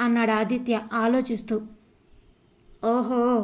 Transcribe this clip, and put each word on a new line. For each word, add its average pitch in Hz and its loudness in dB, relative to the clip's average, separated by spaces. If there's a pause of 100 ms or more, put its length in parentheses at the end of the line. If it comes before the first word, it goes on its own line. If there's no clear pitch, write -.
అన్నాడు 233 2
ఆదిత్య 226 0 (120)
ఆలోచిస్తూ. 233 0 (1200)
"ఓహో, 240 0 (220)